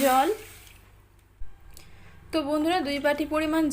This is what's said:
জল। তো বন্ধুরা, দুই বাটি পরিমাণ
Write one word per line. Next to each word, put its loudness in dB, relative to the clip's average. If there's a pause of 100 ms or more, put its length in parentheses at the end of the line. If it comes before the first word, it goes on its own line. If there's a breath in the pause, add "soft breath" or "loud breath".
জল। 6 (2000 loud breath)
তো -2 (120)
বন্ধুরা, 0 (100)
দুই -2
বাটি 0
পরিমাণ 0